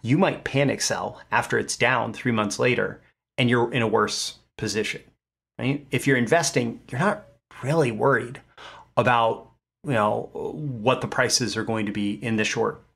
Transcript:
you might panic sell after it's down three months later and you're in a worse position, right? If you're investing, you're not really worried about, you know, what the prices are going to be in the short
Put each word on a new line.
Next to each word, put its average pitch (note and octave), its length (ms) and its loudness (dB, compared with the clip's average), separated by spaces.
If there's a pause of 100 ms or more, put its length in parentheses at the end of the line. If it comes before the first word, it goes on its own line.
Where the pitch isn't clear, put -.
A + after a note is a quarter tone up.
you B2+ 160 2
might F3 240 2
panic C3+ 380 0
sell F#2+ 400 -4 (100)
after A#2 260 0
it's G#2+ 200 -2
down A#2+ 360 2
three A#2+ 200 -2
months G#2+ 260 0
later A2 420 0 (360)
and B2 120 2
you're A#2+ 240 4
in B2 100 0
a A2+ 40 2
worse G#2 520 0 (180)
position, G#2+ 460 -4 (540)
right? C3+ 360 -4
If C#3 160 0
you're C#3 80 4
investing, A#2+ 640 0 (100)
you're B2 80 -8
not F#3+ 300 -2 (340)
really C#3 300 2
worried A#2+ 480 0 (560)
about, A#2+ 520 2 (360)
you D3 80 -4
know, A2 400 0
what B2+ 680 -2
the B2 60 -4
prices A2 500 0
are A2+ 60 -2
going A2 240 -2
to G#2 60 -6
be G2+ 220 -2
in A2 200 -4
the G#2+ 80 0
short G#2+ 400 -2 (140)